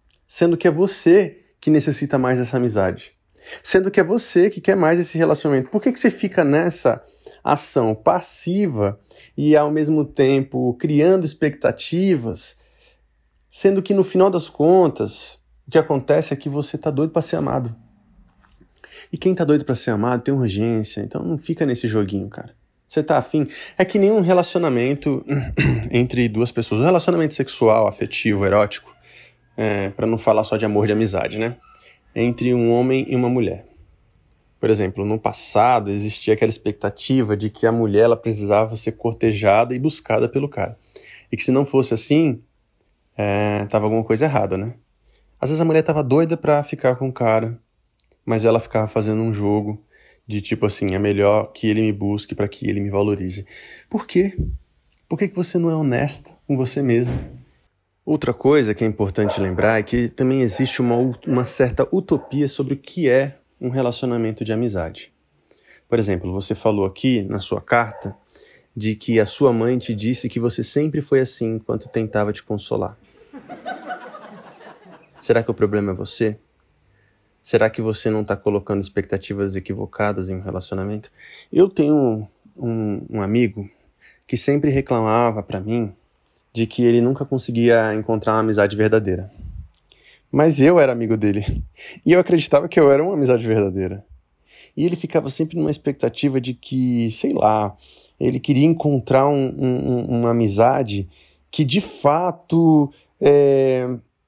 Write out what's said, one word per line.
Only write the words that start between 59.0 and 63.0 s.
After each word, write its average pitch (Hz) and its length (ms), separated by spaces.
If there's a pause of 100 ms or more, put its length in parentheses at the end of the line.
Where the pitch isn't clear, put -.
lembrar 95 380
é 104 40
que 117 280
também 131 320
existe 123 400
uma 120 140
ut-, 127 320
uma 123 180
certa 127 440
utopia 147 560
sobre 135 280
o - 20
que 139 320